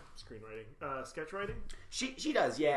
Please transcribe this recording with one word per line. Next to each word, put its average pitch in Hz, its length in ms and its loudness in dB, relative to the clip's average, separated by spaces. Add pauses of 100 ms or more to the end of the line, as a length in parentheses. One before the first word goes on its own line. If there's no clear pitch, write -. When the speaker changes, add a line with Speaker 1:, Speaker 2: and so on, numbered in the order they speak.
(160)
Speaker 1:
screenwriting, 110 480 -10 (160)
uh, 135 240 -4
sketch 156 300 -8
writing? 202 220 -2 (340)
Speaker 2:
She, 254 260 -2
she 302 160 0
does, 135 260 6
yeah, 147 180 6